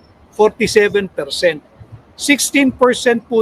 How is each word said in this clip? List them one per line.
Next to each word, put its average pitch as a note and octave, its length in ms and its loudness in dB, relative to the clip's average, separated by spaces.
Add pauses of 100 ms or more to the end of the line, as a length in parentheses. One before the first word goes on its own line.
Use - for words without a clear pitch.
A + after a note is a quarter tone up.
(340)
forty-seven G#3 720 0
percent. - 560 -4 (540)
Sixteen C#4 560 0
percent A#3+ 500 0
po A3+ 180 -2